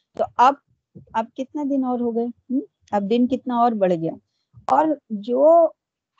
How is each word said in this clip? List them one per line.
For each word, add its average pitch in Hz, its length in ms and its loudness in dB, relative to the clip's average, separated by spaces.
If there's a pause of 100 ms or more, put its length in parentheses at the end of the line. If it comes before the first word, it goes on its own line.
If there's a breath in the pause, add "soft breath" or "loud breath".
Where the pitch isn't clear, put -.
(160)
تو - 80 -2 (120)
اب، 247 180 4 (580)
اب 226 220 -4
کتنا 285 360 -10
دن 269 140 -2
اور 247 160 -4
ہو 233 140 -4
گئے؟ 233 120 -4
ہم؟ 240 320 -8 (320)
اب 202 200 -4
دن 240 160 2
کتنا 254 300 -4
اور 240 160 2
بڑھ 196 200 0
گیا۔ 165 200 -4 (540)
اور 302 200 2 (240)
جو، 262 580 4 (520)